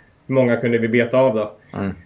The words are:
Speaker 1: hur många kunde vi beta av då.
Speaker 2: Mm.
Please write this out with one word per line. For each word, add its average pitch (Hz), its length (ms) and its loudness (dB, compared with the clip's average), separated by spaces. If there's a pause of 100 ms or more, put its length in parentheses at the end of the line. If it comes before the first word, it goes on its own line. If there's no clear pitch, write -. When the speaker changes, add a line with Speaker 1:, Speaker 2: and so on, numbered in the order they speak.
(260)
Speaker 1:
hur 135 80 -4
många 123 220 2
kunde 117 220 0
vi 113 100 0
beta 117 300 2
av 131 160 2
då. 104 180 -4 (260)
Speaker 2:
Mm. 98 160 -6 (120)